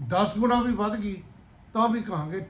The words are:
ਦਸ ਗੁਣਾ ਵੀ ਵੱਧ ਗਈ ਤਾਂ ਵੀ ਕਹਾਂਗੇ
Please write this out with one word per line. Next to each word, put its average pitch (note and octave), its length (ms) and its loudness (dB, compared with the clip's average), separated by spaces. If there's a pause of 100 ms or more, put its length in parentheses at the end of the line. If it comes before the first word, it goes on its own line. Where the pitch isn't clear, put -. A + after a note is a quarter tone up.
ਦਸ G3 300 2
ਗੁਣਾ A#3+ 240 4
ਵੀ A#3+ 120 0
ਵੱਧ G#3 220 -2
ਗਈ G3+ 280 -6 (500)
ਤਾਂ A3+ 140 4
ਵੀ A3+ 140 0
ਕਹਾਂਗੇ F3 480 -6